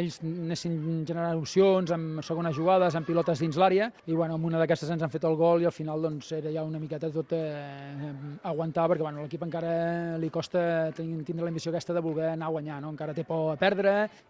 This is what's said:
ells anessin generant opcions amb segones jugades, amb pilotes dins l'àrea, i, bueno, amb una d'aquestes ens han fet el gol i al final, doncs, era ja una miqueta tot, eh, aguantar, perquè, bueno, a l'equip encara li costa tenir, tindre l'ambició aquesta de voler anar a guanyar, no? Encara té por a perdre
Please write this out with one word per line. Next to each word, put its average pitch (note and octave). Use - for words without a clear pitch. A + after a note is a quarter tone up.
ells E3+
anessin E3
generant E3+
opcions F#3
amb D#3+
segones E3
jugades, F3+
amb D#3+
pilotes E3
dins D#3+
l'àrea, F#3+
i, E3
bueno, E3
amb D#3+
una E3
d'aquestes D#3+
ens E3
han D3
fet D3+
el D#3+
gol E3+
i E3+
al -
final, D#3
doncs, D#3
era D#3
ja D#3
una D#3
miqueta D#3
tot, D#3
eh, C#3+
aguantar, E3
perquè, D#3
bueno, D3
a D3+
l'equip E3+
encara E3+
li D#3+
costa E3
tenir, E3
tindre E3
l'ambició E3
aquesta E3+
de E3+
voler D#3+
anar D#3+
a D#3+
guanyar, D3+
no? D#3
Encara D3+
té E3
por D#3+
a -
perdre G3